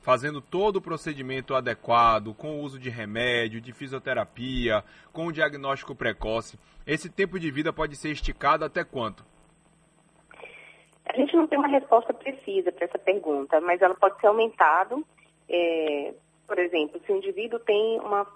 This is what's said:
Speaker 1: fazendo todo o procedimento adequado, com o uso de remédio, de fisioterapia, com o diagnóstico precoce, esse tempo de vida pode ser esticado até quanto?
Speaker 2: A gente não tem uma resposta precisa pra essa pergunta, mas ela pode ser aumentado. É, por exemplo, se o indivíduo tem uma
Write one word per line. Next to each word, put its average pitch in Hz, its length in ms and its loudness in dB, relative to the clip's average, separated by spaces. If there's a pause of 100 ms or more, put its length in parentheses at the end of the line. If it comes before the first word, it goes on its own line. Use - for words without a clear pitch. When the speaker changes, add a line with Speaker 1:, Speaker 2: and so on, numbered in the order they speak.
Speaker 1:
fazendo 135 380 0
todo 190 360 0
o 185 60 0
procedimento 135 720 -6
adequado, 117 800 2
com 151 240 -8
o - 20 -8
uso 135 160 -10
de 127 140 -10
remédio, 117 680 -2
de 117 140 -16
fisioterapia, 123 1080 -4 (280)
com 160 140 -8
o 170 60 -4
diagnóstico 143 640 -4
precoce, 113 640 -4 (260)
esse 156 240 -4
tempo 190 300 -4
de 165 100 -4
vida 151 240 -2
pode 151 220 -4
ser 151 160 -6
esticado 147 520 0
até 165 200 -4
quanto? 110 420 -6 (1800)
Speaker 2:
A - 120 -2
gente 285 180 0
não 320 120 4
tem 285 120 0
uma 285 80 2
resposta 262 460 4
precisa 196 580 -4
pra 170 140 -4
essa - 120 -8
pergunta, 160 600 0
mas 175 220 2
ela 185 120 6
pode 196 280 2
ser 220 60 6
aumentado. 208 760 4 (440)
É, 160 640 0 (340)
por 208 100 -4
exemplo, 175 480 -2
se 208 60 -2
o 196 60 2
indivíduo 202 420 -4
tem 220 400 2
uma 202 260 -2 (100)